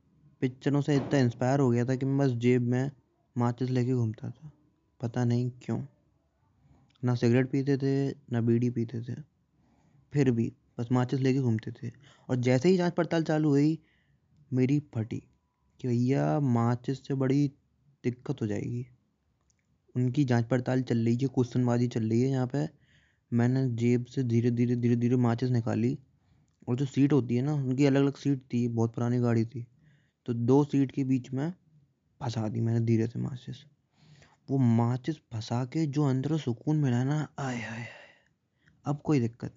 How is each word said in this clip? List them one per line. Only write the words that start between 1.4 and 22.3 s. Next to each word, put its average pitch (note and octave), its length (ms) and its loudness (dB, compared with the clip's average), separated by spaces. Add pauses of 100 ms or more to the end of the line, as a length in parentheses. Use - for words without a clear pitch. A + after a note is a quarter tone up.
हो C3 100 4
गया A#2+ 140 2
था B2+ 120 0
कि C3 100 -4
मैं C3+ 120 0
बस C#3 120 2
जेब B2 320 2
में B2 280 -2 (480)
माचिस A#2+ 320 -2
लेके B2+ 220 0
घूमता A#2 380 -4
था। D3+ 220 -18 (480)
पता A#2+ 240 -4
नहीं A#2+ 260 0
क्यों। B2 340 -8 (1200)
ना B2 100 0
सिगरेट B2 360 2
पीते C#3 260 0
थे, C3+ 400 -2 (160)
ना A#2 80 0
बीड़ी A#2 300 2
पीते A#2 320 -6
थे, A#2+ 180 -10 (920)
फिर C#3 180 4
भी A2+ 220 0 (260)
बस A#2+ 140 -6
माचिस B2 280 2
लेके C3 200 2
घूमते A#2 320 -2
थे। A#2 200 -12 (360)
और B2+ 80 0
जैसे B2+ 320 4
ही F#3 80 6
जांच F3 160 0
पड़ताल E3 320 0
चालू D#3 240 2
हुई, D3 300 4 (760)
मेरी C3 300 2 (120)
फटी G#2+ 280 -6 (580)
कि B2+ 80 -6
भैया C#3 520 0
माचिस A#2+ 680 0
से C#3+ 80 -4
बड़ी C#3 380 0 (520)
दिक्कत B2 380 -6
हो A2+ 40 -2
जाएगी। A#2+ 400 -6 (1120)
उनकी B2+ 280 0
जांच A#2+ 200 2
पड़ताल B2+ 380 0
चल B2 160 -2
रही A#2 180 2
है, C3 120 -2
क्वेश्चनबाजी B2 600 0
चल A2+ 200 -4
रही A2+ 140 2
है C3 60 0
यहाँ C3 180 -2